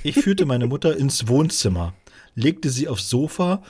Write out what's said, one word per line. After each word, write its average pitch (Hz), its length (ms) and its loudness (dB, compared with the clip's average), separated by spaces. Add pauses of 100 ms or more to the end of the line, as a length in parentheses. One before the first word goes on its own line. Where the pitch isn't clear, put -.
Ich 143 120 -4
führte 196 300 2
meine 123 220 2
Mutter 143 280 0
ins 135 320 0
Wohnzimmer, 104 680 0 (420)
legte 139 340 0
sie 131 180 -2
aufs 113 220 -4
Sofa 175 600 0